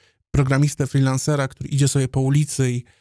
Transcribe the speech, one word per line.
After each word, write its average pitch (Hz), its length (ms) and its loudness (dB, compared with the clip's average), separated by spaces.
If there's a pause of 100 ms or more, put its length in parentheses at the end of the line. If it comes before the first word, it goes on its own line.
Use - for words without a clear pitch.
(320)
programistę, 139 560 2
freelancera, 135 600 0
który - 220 -12
idzie 143 180 2
sobie 135 200 0
po 135 140 -2
ulicy 135 500 0
i 120 120 -4 (180)